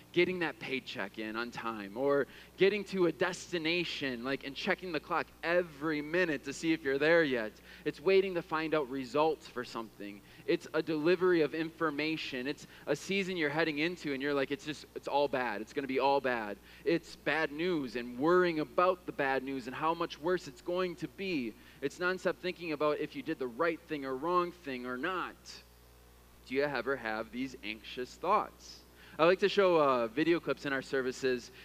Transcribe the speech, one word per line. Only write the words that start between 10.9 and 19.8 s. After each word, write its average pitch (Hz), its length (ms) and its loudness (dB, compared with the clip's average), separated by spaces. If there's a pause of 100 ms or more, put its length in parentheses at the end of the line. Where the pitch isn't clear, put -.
of 139 140 0
information. 156 920 -2
It's - 200 -8 (180)
a 143 100 0
season 190 420 -2
you're 151 120 2
heading 156 300 0
into, 160 340 -2
and 131 80 -4
you're 143 120 0
like, 139 180 0
"It's 139 140 -6
just, 151 200 -8 (100)
it's - 120 -10
all 143 200 2
bad. 123 340 -2
It's 113 120 -12
gonna 139 140 -4
be 127 120 0
all 139 200 4
bad." 117 380 -2 (260)
It's 160 340 0
bad 151 340 0
news 147 440 -2
and 123 220 -6
worrying 170 440 4
about 180 440 0
the 147 60 -8
bad 135 320 0
news 131 240 -6
and 127 80 -8
how 160 180 0